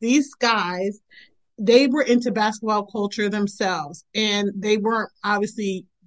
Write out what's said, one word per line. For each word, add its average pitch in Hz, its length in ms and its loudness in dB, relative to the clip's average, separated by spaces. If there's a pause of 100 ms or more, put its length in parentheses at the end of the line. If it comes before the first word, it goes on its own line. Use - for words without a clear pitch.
these 269 340 0
guys, 202 640 -2 (580)
they 233 300 6
were 277 160 2
into 240 300 2
basketball 214 540 -2
culture 208 420 -4
themselves, 196 760 -4 (100)
and 208 420 -2
they 208 200 0
weren't 220 340 0 (140)
obviously 202 600 -2 (200)